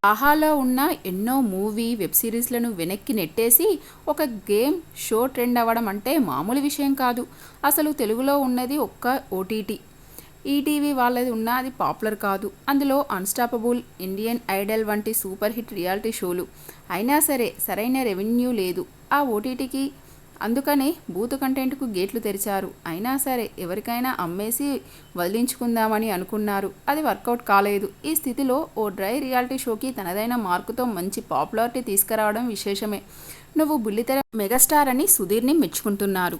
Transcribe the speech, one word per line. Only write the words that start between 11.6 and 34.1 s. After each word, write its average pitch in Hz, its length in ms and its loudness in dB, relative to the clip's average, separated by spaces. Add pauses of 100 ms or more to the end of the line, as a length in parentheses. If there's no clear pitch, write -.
పాపులర్ 214 440 -2
కాదు. 196 360 -2 (180)
అందులో 277 420 2
అన్‌స్టాపబుల్, 240 720 0 (180)
ఇండియన్ 208 380 -2 (120)
ఐడల్ 202 340 0
వంటి 214 300 -2
సూపర్ 202 380 -2
హిట్ 220 200 -8
రియాలిటీ 196 400 -2
షోలు. 180 340 -2 (440)
అయినా 233 300 2
సరే 269 340 0 (140)
సరైన 233 340 0
రెవెన్యూ 233 500 0
లేదు 180 340 -2 (260)
ఆ 285 100 4
ఓటీటీకి. 254 680 -2 (500)
అందుకనే 277 520 2 (160)
బూతు 226 260 -2
కంటెంట్కు 269 480 -2
గేట్లు 196 360 -2
తెరిచారు. 196 500 -4 (160)
అయినా 208 300 -4
సరే 254 420 -2
ఎవరికైనా 233 600 -4
అమ్మేసి 214 640 -2 (360)
వదిలించుకుందామని 220 960 0
అనుకున్నారు, 196 640 -2 (160)
అది 302 140 2
వర్కౌట్ 240 400 0
కాలేదు. 202 460 4 (160)
ఈ 311 100 0
స్థితిలో 269 540 0 (100)
ఓ 214 100 0
డ్రై 202 300 -2
రియాలిటీ 254 400 -2
షోకి 254 320 -4
తనదైన 214 460 -2
మార్కుతో 214 480 0
మంచి 190 360 -2
పాపులారిటీ 226 600 -2
తీసుకురావడం 214 680 0
విశేషమే. 202 540 -4 (560)
నువ్వు 302 180 4
బుల్లితెర 233 460 0 (120)